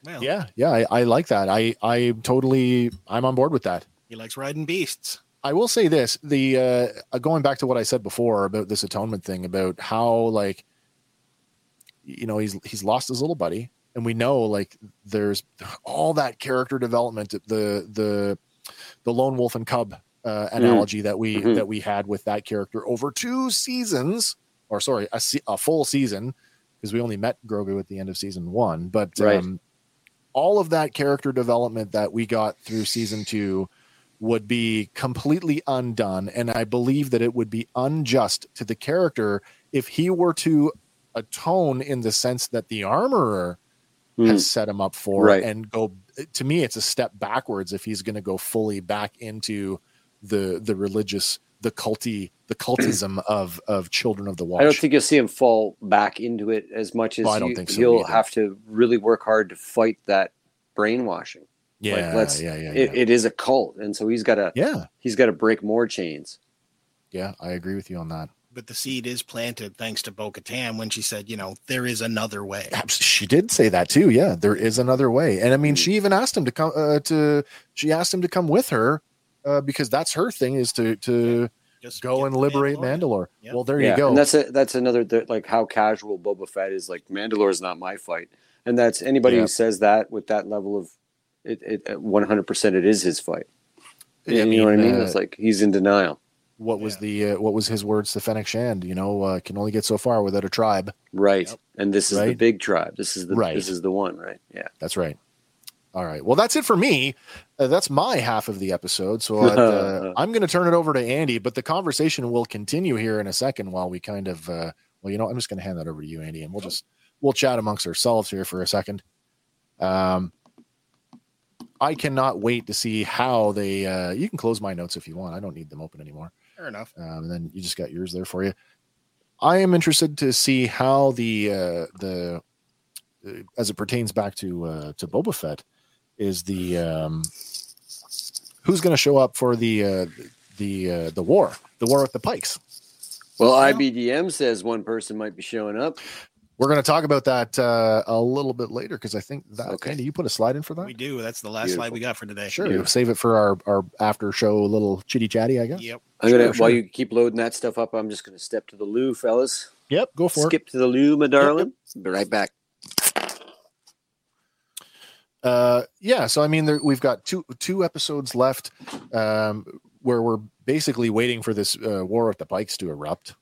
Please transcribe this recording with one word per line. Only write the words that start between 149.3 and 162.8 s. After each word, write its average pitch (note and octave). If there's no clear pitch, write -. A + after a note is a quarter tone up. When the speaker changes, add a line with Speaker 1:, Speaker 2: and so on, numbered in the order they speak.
Speaker 2:
that, A2
Speaker 3:
Okay. F#2+
Speaker 2:
Andy, C#3+
you C#3+
put D#3
a -
slide A#2+
in D3
for D#3
that? F3
Speaker 1:
We B2+
do. B2+
That's A2+
the G#2+
last A2
slide E2+
Speaker 3:
Beautiful. A#2
Speaker 1:
we A2+
got A#2+
for -
today. G#2
Speaker 2:
Sure. F3
Speaker 3:
Beautiful. F#2+
Speaker 2:
Save B2
it A2+
for A#2
our, G#2
our G2+
after G#2+
show G#2
little G2+
chitty A2+
chatty, A#2
I A#2
guess. A#2
Speaker 1:
Yep. A#2
Speaker 3:
I'm A2+
gonna, A#2+
Speaker 2:
Sure, A#2
Speaker 3:
while A2+
Speaker 2:
sure. A#2+
Speaker 3:
you A#2
keep A2
loading A#2
that A#2
stuff A#2
up, A2+
I'm G#2+
just G2+
gonna F#2+
step -
to -
the G2+
loo, A#2+
fellas. B2
Speaker 2:
Yep, F#3+
go E3
for D#3
it. D#3
Speaker 3:
Skip D#3+
to -
the B2+
loo, C#3
my D3
Speaker 2:
Yep, C3
Speaker 3:
darling. D3
Speaker 2:
yep. F#2
Speaker 3:
Be F#2
right G2+
back. G2+